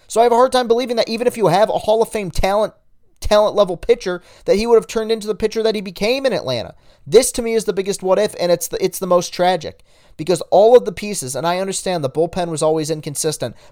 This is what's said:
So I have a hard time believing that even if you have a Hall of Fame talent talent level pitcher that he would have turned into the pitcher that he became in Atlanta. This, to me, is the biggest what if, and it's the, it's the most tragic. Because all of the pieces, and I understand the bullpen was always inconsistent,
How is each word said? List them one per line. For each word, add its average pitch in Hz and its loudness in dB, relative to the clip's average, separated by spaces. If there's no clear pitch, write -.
So - -2
I 233 6
have 240 4
a - 2
hard 254 4
time 254 0
believing 233 0
that 226 0
even 226 -2
if 233 -2
you 202 2
have 190 4
a - -2
Hall 226 2
of 220 0
Fame 202 -6
talent 202 0
talent 208 4
level 190 0
pitcher 196 -2
that 190 2
he 220 0
would 233 6
have 214 4
turned 220 -4
into 214 -4
the 214 -4
pitcher 220 -4
that 220 0
he 214 -4
became 214 -4
in 247 0
Atlanta. 123 -6
This, 226 4
to 247 -6
me, 226 -4
is 220 -2
the 208 -4
biggest 190 -6
what 185 2
if, 208 -2
and 175 0
it's 170 0
the, - -6
it's 185 -4
the 190 -6
most 175 0
tragic. 175 -2
Because 170 -2
all 226 8
of 196 6
the 202 -6
pieces, 170 -8
and 139 -4
I 175 0
understand 185 -4
the 127 -2
bullpen 170 -2
was 156 -4
always 156 0
inconsistent, 151 -6